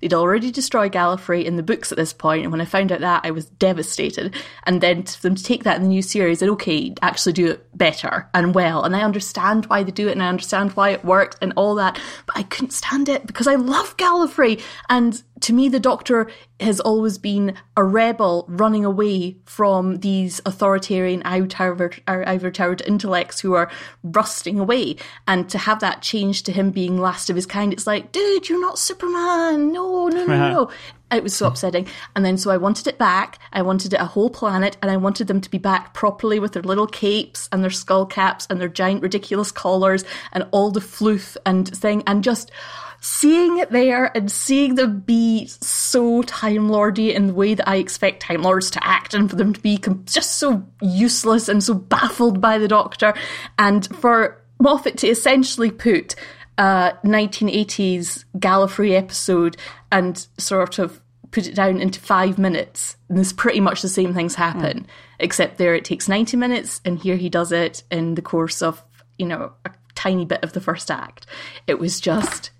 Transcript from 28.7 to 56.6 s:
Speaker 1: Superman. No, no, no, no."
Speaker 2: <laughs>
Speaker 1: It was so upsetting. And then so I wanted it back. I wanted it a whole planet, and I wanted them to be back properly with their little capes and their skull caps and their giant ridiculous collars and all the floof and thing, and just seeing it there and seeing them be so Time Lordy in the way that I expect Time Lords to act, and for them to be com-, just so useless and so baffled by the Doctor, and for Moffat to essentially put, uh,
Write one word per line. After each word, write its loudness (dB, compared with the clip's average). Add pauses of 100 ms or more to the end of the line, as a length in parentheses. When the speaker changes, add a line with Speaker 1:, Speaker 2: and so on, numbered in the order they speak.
Speaker 1:
Superman. 0
No, -2
no, 0
no, 2 (140)
no." 0
Speaker 2:
<laughs> -20 (300)
Speaker 1:
It 0
was -4
so 0
upsetting. -2 (280)
And 2
then 2
so -2
I 4
wanted 0
it -4
back. 0 (160)
I 0
wanted 0
it 4
a 0
whole 0
planet, -2
and 0
I 2
wanted 0
them 0
to -12
be -4
back -2
properly 0
with -2
their -6
little 0
capes -4
and 0
their 0
skull 0
caps -2
and -4
their -4
giant 0
ridiculous -2
collars 2 (280)
and -4
all 2
the -2
floof -2
and 2
thing, -2
and 2
just -2 (500)
seeing 4
it -2
there 2
and 0
seeing 2
them 2
be 2
so 0
Time 0
Lordy 2
in 2
the -2
way 2
that -2
I 2
expect -2
Time -2
Lords 2
to -2
act, 0
and 4
for -6
them 2
to -16
be 0
com-, -2
just -2
so 0 (200)
useless 2
and 4
so 0
baffled 0
by 4
the 2
Doctor, 2 (440)
and 4 (100)
for 2 (180)
Moffat 4
to 2
essentially 4
put, 0 (420)
uh, 4 (140)